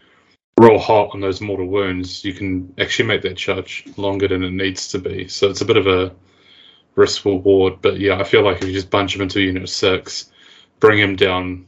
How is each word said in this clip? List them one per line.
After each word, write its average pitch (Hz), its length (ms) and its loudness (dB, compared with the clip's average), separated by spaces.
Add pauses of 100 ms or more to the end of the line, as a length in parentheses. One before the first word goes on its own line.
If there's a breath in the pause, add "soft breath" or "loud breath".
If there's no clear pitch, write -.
(600 soft breath)
roll 110 180 10
hot 104 360 2
on 101 80 -10
those 95 200 -4
mortal 95 260 -6
wounds, 92 580 -4
you 95 80 -6
can 92 440 -6
actually 113 300 -2
make 104 160 -2
that 92 140 -6
charge - 480 -8 (120)
longer 98 300 -2
than 92 160 -2
it 90 80 -6
needs 95 380 -6
to 98 100 -6
be. 92 280 -10
So - 220 -2
it's 95 120 -6
a 101 40 -2
bit 110 120 2
of 98 100 2
a 92 260 0 (840 soft breath)
risk - 300 2
reward, 95 560 2
but 98 180 0
yeah, 95 200 0
I 98 60 -2
feel 113 180 4
like 95 180 2
if 98 60 -4
you 92 60 -6
just 95 160 -6
bunch 98 260 -2
him 98 60 -6
into 95 180 -4
a 98 40 2
unit 92 200 -2
of 92 60 -12
six, - 600 -4 (520 soft breath)
bring 107 180 6
him 98 160 2
down, 92 520 -2